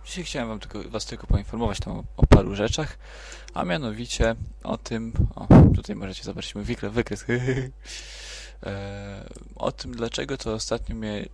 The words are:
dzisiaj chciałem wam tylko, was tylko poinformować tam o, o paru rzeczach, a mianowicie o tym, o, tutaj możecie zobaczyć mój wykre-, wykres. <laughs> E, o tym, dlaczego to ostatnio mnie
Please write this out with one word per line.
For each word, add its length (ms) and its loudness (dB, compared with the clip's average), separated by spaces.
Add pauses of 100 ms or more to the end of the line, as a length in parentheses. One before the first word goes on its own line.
dzisiaj 200 -8
chciałem 240 -4
wam 120 -6
tylko, 280 -10
was 180 -6
tylko 200 -12
poinformować 540 2
tam 180 -4
o, 60 -8 (120)
o 100 8
paru 280 8
rzeczach, 440 0 (560)
a 100 -2
mianowicie 720 0 (260)
o 160 -4
tym, 340 -6 (220)
o, 120 -10 (280)
tutaj 220 -2
możecie 280 -10
zobaczyć 300 -8
mój 100 -6
wykre-, 260 -4
wykres. 360 -2
<laughs> 60 0 (1300)
E, 680 -10 (260)
o 160 0
tym, 200 -12
dlaczego 460 -4
to 160 -4
ostatnio 420 -4
mnie 380 -6